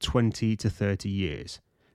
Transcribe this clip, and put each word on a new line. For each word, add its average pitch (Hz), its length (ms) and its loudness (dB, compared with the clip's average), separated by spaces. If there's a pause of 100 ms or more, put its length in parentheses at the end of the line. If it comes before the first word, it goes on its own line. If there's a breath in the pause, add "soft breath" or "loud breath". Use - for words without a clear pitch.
twenty 110 560 2
to 107 120 0
thirty 101 400 0
years. 95 520 -4 (340)